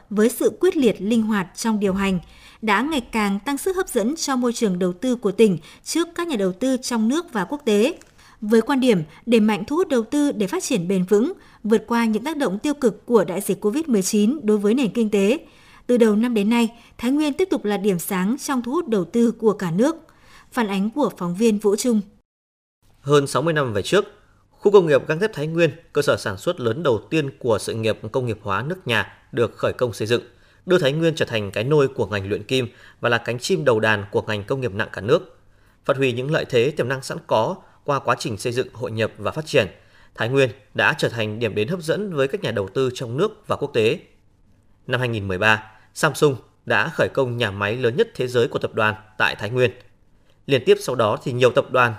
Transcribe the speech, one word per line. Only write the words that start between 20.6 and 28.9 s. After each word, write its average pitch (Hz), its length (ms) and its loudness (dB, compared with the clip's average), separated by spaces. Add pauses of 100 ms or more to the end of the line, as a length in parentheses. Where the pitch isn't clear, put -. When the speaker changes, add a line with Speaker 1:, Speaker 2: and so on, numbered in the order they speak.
Speaker 1:
ánh 196 220 -2
của 254 260 0
phóng 175 180 -4
viên 220 240 2
Vũ 208 180 2
Trung. 233 240 2 (1000)
Speaker 2:
Hơn 143 260 4
sáu 131 160 -2
mươi 165 120 0
năm 135 180 0
về 101 100 0
trước, 196 220 2 (460)
khu - 220 0
công 190 140 8
nghiệp 143 220 4
gang 156 120 -2
thép 214 120 -2
Thái 143 140 -6
Nguyên, 160 240 2 (220)
cơ 147 100 0
sở 127 140 2
sản 104 200 -4
xuất 180 240 -4
lớn 120 220 -2
đầu 117 160 2 (120)
tiên 151 280 -2
của 110 200 0
sự - 160 -6
nghiệp 110 240 -2 (140)
công 127 140 -2
nghiệp 110 160 -6
hóa 101 200 -4
nước 180 240 -8
nhà, 110 260 0 (200)